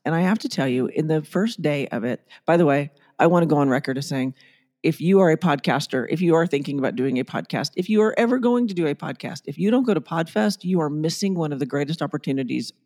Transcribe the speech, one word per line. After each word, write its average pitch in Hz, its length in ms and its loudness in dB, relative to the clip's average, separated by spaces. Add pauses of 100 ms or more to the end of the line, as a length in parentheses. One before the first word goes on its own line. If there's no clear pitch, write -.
and 156 100 0
I 165 60 2
have 190 200 2
to 277 80 -8
tell 135 200 -2
you, 127 180 0
in 156 220 -2
the 156 140 0
first 196 380 -4
day 147 280 -2
of 110 160 -6
it, 123 200 -6 (220)
by 165 100 4
the 170 80 6
way, 143 280 2 (260)
I 160 80 4
wanna 170 200 4
go 151 100 2
on 143 120 4
record 131 300 0
as 139 80 -8
saying, 131 280 -4 (500)
if 160 160 0
you 190 180 4
are 180 120 6
a 160 60 4
podcaster, 143 720 0
if 160 100 -2
you 170 160 4
are 165 100 4
thinking 143 320 -2
about 123 160 -2
doing 127 240 0
a 120 60 -2
podcast, - 500 -6
if 185 140 -4
you 214 140 2
are 214 140 2
ever 233 220 2
going 240 300 0
to 196 60 -6
do 170 120 0
a 143 80 0
podcast, - 520 -10
if 143 120 -12
you 196 120 0
don't 254 140 2
go 220 100 2
to 156 60 0
Podfest, 196 600 -2
you 180 180 0
are 151 100 0
missing 165 440 -2
one 156 180 -2
of 135 60 -6
the 139 80 -2
greatest 143 360 -4
opportunities 135 680 -4 (140)